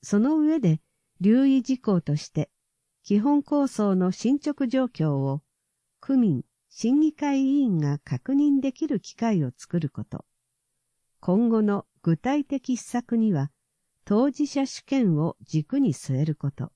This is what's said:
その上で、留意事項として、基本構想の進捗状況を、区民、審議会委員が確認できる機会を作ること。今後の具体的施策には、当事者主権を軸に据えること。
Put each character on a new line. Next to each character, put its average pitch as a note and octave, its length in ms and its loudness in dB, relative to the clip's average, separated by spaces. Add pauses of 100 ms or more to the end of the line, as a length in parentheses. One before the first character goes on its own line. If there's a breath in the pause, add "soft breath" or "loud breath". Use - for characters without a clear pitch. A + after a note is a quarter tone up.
そ - 180 0
の D4 180 2
上 D4+ 220 2
で、 E3 200 2 (400)
留 A3+ 260 4
意 C4+ 160 4
事 C4 160 -2
項 F#3+ 220 0
と D3 160 -2
し - 120 -6
て、 - 220 -6 (520)
基 G3+ 180 0
本 C#4+ 220 2
構 C#4+ 240 -2
想 G3+ 300 0
の F#3 160 0
進 C4 260 -2
捗 C#4+ 300 -4
状 C4 160 0
況 D#3 300 -2
を、 C3+ 280 -4 (580)
区 C4+ 160 -2
民、 G3+ 280 2 (240)
審 C4 320 0
議 D4+ 120 2
会 C#4 300 -2
委 C#4 200 2
員 G3+ 160 0
が D3 200 0
確 - 340 -6
認 C#4 280 2
で C4+ 120 -4
き - 140 -6
る C#4 140 -2
機 - 140 -20
会 G#3+ 300 0
を B2 120 -4
作 - 220 -6
る D#3 120 -4
こ - 140 -12
と。 - 200 -14 (960)
今 A3 280 2
後 A3 140 2
の G3+ 240 0 (160)
具 E3 140 2
体 C#4 280 -2
的 C4 320 -6
施 - 80 -10
策 A#3+ 320 -4
に A3 160 2
は、 C#3+ 180 -2 (540)
当 A#3 260 2
事 C#4+ 160 -4
者 C#4 200 -4
主 - 180 -14
権 A3+ 320 2
を D3+ 260 -2
軸 D#3 380 -4
に A#3+ 140 2
据 - 220 -6
え C#3+ 80 0
る D#3 120 -4
こ C#3+ 140 -6
と。 - 260 -12